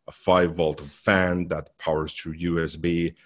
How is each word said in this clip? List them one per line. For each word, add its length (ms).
a 40
five 460
volt 240
fan 680
that 280
powers 380
through 180
U 320
S 120
B. 360